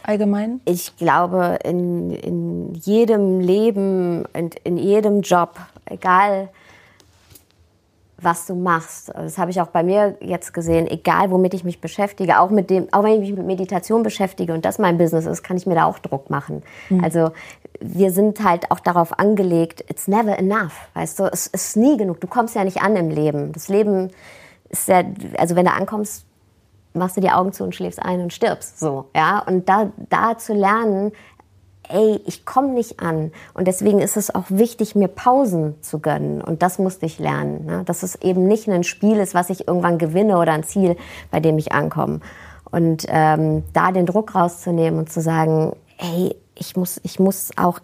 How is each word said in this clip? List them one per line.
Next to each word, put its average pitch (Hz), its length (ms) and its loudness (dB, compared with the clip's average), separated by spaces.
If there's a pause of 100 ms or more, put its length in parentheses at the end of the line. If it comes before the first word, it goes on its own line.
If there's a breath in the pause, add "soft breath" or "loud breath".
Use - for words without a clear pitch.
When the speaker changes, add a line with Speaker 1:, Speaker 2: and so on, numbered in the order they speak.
Speaker 1:
allgemein? 214 640 0
Speaker 2:
Ich 175 320 -4
glaube, 175 640 2
in, 175 480 -2
in 170 640 -6
jedem 202 640 2
Leben 190 880 2 (120)
und 165 280 -6
in 175 140 -2
jedem 202 420 2
Job, 175 400 0 (260)
egal 190 640 2 (1700 soft breath)
was 175 260 -2
du 185 100 -6
machst, 175 580 -2
das 160 240 -10
habe 180 140 -2
ich 180 80 -2
auch 165 80 0
bei 165 160 0
mir 202 360 2
jetzt 175 320 -6
gesehen, 165 360 0
egal 175 420 2
womit 185 240 2
ich 175 80 -6
mich 175 180 -6
beschäftige, 190 600 0
auch 190 100 4
mit 196 180 2
dem, 185 240 2
auch 202 120 4
wenn 214 80 4
ich 220 80 4
mich 196 120 -4
mit 185 140 -6
Meditation 190 560 -2
beschäftige 185 500 -4
und 165 120 -4
das 196 160 -2
mein 175 180 4
Business 165 260 2
ist, 165 200 -6
kann 180 120 -4
ich 180 100 -4
mir 175 100 2
da 160 80 4
auch - 160 0
Druck - 280 -8
machen. 147 360 -6 (260 loud breath)
Speaker 1:
Mhm. 180 140 2
Speaker 2:
Also 160 260 2 (500 loud breath)
wir 180 300 2
sind 208 320 2
halt 175 300 0
auch 175 80 -4
darauf 170 400 0
angelegt, 185 680 2
it's - 200 -8
never 208 280 2
enough, 190 580 -2
weißt 165 260 -6
du, 196 120 2
es - 140 -6
ist - 300 -6
nie 254 200 6
genug, 190 240 -2
du 185 60 -10
kommst 233 300 -2
ja 196 80 0
nicht 190 180 -2
an 208 140 2
im 170 120 0
Leben. 151 440 -2
Das 160 160 -14
Leben 196 420 0 (580 loud breath)
ist - 200 -6
ja, 180 160 4 (340)
also 170 160 0
wenn 180 120 4
du 170 60 2
ankommst, 208 520 -6 (680)
machst 180 220 -2
du 202 40 -2
die 185 100 2
Augen 185 220 2
zu - 100 -8
und 180 100 -6
schläfst 175 300 -8
ein 180 180 -4
und 175 120 -6
stirbst, - 480 -4
so, 139 240 -4 (100)
ja. 165 240 2
Und 185 300 -2
da, 202 240 2 (160)
da - 280 0
zu - 180 -6
lernen, 208 580 0 (760 loud breath)
ey, 214 380 2
ich - 180 -10
komm 262 300 0
nicht 233 260 -4
an. 160 320 -2 (220 loud breath)
Und 185 120 -2
deswegen 202 320 2
ist 196 180 0
es - 180 -4
auch 185 140 -4
wichtig, 220 460 0
mir 196 140 4
Pausen 190 720 2
zu - 160 -8
gönnen. 147 440 -2
Und 165 200 -4
das 180 160 0
musste 185 280 -2
ich 156 120 -8
lernen, 147 460 -4
ne? 170 200 -6
Dass 175 180 -6
es 185 140 -8
eben 185 300 2
nicht 214 220 2
ein 175 160 2
Spiel 214 340 0
ist, 185 160 -2
was 180 160 0
ich - 160 -6
irgendwann 175 320 2
gewinne 180 400 2
oder 165 140 4
ein 156 120 0
Ziel, 180 320 2 (340 loud breath)
bei 160 100 0
dem 156 180 2
ich 151 140 -2
ankomme. 151 480 -2 (500 loud breath)
Und, 165 380 0
ähm, 156 540 2 (100)
da 175 200 2
den 185 140 2
Druck 214 280 -2
rauszunehmen 170 640 2
und 156 120 -4
zu 170 100 -4
sagen, 160 540 2 (240)
ey, 175 380 -4 (180)
ich - 220 -10
muss, 180 260 -4
ich - 160 -10
muss 190 380 0
auch 180 280 0